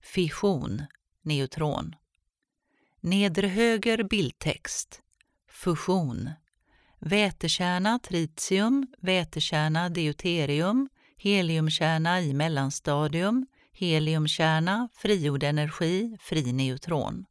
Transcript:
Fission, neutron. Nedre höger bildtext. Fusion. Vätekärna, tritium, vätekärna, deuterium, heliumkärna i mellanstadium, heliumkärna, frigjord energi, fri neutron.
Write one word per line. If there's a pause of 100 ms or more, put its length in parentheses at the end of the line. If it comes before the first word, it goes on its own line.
Fission, (400)
neutron. (1040)
Nedre
höger
bildtext. (500)
Fusion. (680)
Vätekärna,
tritium, (140)
vätekärna,
deuterium, (280)
heliumkärna
i
mellanstadium, (260)
heliumkärna,
frigjord
energi,
fri
neutron.